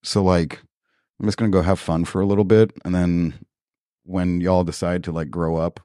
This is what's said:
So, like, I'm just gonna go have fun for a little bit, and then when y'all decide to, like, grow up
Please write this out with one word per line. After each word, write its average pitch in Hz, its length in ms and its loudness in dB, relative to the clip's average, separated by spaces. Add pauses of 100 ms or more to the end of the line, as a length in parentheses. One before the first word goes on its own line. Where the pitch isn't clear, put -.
So, - 180 -2
like, 87 400 0 (560)
I'm 104 80 -4
just 104 100 -2
gonna 113 140 0
go 92 120 4
have 92 180 0
fun 82 240 -2
for 95 160 -4
a 98 40 0
little 101 200 2
bit, 107 260 4 (140)
and 90 100 -4
then 87 400 0 (680)
when 90 360 -2
y'all 90 220 2
decide 87 420 -4
to, 87 60 -6
like, 80 180 -6
grow 82 280 -2
up 82 280 -4